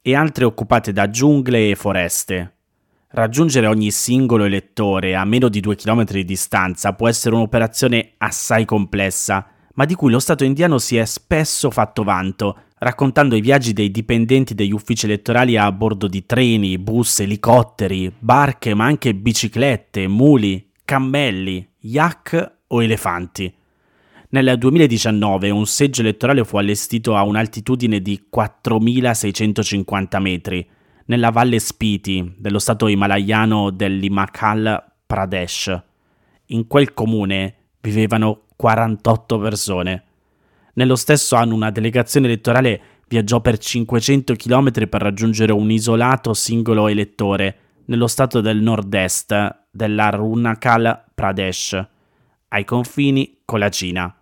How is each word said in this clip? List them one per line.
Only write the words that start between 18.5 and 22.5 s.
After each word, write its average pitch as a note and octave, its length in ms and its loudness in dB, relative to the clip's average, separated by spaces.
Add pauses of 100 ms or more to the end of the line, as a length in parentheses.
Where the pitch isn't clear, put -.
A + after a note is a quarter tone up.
ma G#2+ 100 2
anche C3+ 300 0
biciclette, A2 920 -2
muli, G#2 640 2 (120)
cammelli, B2 840 -2 (120)
yak E3 760 -4 (120)